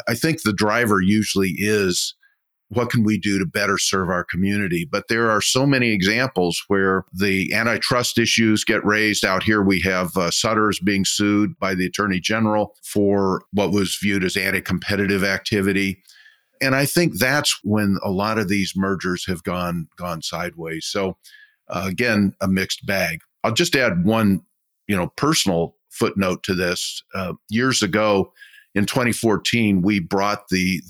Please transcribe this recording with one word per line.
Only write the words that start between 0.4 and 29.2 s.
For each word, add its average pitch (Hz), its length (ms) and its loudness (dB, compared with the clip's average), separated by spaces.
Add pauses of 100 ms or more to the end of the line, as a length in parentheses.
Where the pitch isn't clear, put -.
the 107 140 0
driver 107 480 2
usually 95 560 2
is, 101 560 0 (560)
what 120 180 0
can 117 160 2
we 107 140 2
do 98 200 0
to 95 60 0
better 101 320 0
serve 95 320 -2
our 90 160 -2
community? 90 640 -2
But 101 180 -6
there 117 220 2
are 104 120 2
so 131 240 2
many 123 260 2
examples 101 760 0
where 95 440 0
the 95 400 0
antitrust 117 640 0
issues 113 480 2
get 110 180 0
raised. 107 440 2
Out 95 160 0
here, 107 180 2
we 95 220 2
have, 92 340 -2
uh, 87 140 0
Sutter's 107 500 0
being 98 240 0
sued 104 540 0
by 95 160 -2
the 92 100 -2
Attorney 92 340 -2
General 107 640 0
for 98 600 0 (100)
what 98 200 0
was 202 280 -2
viewed 98 240 0
as 90 140 -2
anti-competitive 95 840 -2
activity. 98 800 -2 (580)
And 135 140 0
I 139 120 2
think 170 320 0
that's 135 440 0
when 104 400 0
a 104 80 -4
lot 104 260 0
of 107 120 0
these 98 260 -2
mergers 95 520 -2
have 87 180 -6
gone, 87 500 -4
gone 85 280 -8
sideways. 82 640 -8
So, 98 300 -4 (520)
uh, 87 180 -6
again, 101 540 2
a 95 80 -2
mixed 95 360 -2
bag. 87 360 -2 (240)
I'll 117 80 0
just 165 240 0
add 101 280 2
one, 104 380 4 (460)
you 101 80 0
know, 87 100 0
personal 98 720 0 (120)
footnote 95 540 -2
to 95 140 -2
this. - 480 -4 (100)
Uh, 90 200 -6 (140)
years 120 320 0
ago, 101 520 2 (420)
in 101 120 2
twenty 120 260 0
fourteen, 104 720 2